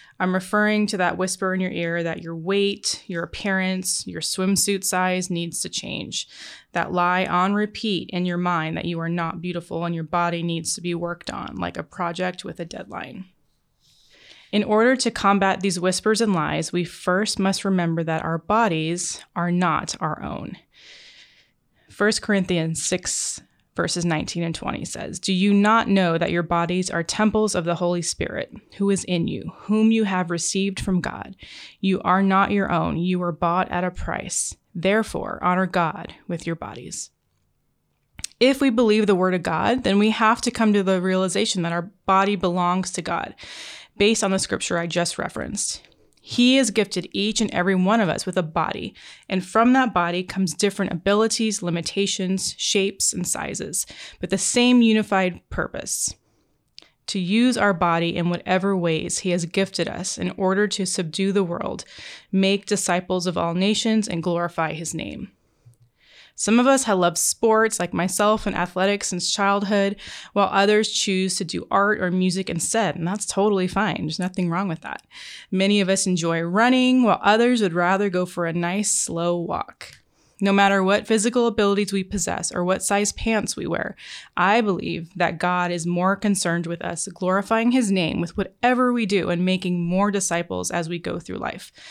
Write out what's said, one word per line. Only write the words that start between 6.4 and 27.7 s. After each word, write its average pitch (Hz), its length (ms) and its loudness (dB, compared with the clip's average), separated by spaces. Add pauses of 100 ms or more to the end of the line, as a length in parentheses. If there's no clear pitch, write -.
That 170 220 -4
lie 180 320 2
on 185 300 2
repeat 208 560 -4
in 180 140 -2
your 175 120 -2
mind 170 400 -2
that - 80 -6
you 170 160 -4
are 165 80 -4
not 170 320 -4
beautiful 170 420 -6
and 170 100 -2
your 165 120 -4
body 170 380 0
needs 165 320 -2
to - 60 -10
be 175 140 -4
worked 170 340 -6
on, - 280 -8
like 175 180 -6
a 165 80 -6
project 180 600 -6
with 175 160 -10
a 170 40 -10
deadline. 185 600 -12 (1300)
In 208 120 2
order 226 320 4
to 247 160 0
combat 196 480 2
these 180 220 -2
whispers 196 400 0
and 220 100 2
lies, 156 400 -2
we 175 140 -2
first 190 540 -2
must 196 260 0
remember 170 400 2
that 160 180 -2
our 165 140 -2
bodies 170 840 0 (160)
are 175 160 0
not 175 480 0
our 156 240 -4
own. - 320 -10 (1300)
First 214 320 0
Corinthians 180 600 0
six, - 600 -4 (340)
verses 170 300 -2
nineteen 170 380 -2
and 165 120 -4
twenty - 300 -6
says, - 340 -10
"Do - 140 -2
you 196 200 4
not 208 360 4
know 180 280 4
that 170 140 -2
your 170 120 0
bodies 175 460 -2
are 170 140 -2
temples 214 500 0
of 165 120 -2
the 170 100 0